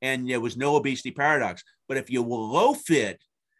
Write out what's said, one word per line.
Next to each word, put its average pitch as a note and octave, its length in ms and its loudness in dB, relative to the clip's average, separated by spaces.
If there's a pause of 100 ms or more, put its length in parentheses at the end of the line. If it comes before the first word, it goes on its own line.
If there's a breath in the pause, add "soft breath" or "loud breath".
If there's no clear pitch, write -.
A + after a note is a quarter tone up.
and B2+ 260 -2
there B2 120 0
was A#2 180 -4
no C#3+ 180 4
obesity C3 340 -2
paradox. A#2+ 520 0 (260 soft breath)
But C3+ 80 -2
if B2+ 140 -4
you B2 120 0
were A#2+ 140 -2
low C#3+ 380 2
fit, B2+ 480 -4 (380)